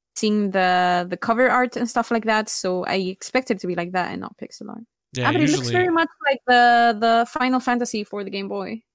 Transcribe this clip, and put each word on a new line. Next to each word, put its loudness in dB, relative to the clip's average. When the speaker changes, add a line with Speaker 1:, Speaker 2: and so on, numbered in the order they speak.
Speaker 1:
seen 0
the, 2
the -4
cover 2
art 0
and -2
stuff -2
like 0
that, 0
so -2
I -2
expect -4
it 0
to -6
be -4
like -6
that -2
and -8
not -12
pixel -16
art. -16
Speaker 2:
Yeah, 0
Speaker 1:
Ah, 2
but 0
it 4
looks -
Speaker 2:
usually -4
Speaker 1:
very 2
much 0
like 0
the, 6
the 4
Final 0
Fantasy -2
for -8
the -10
Game -6
Boy. -8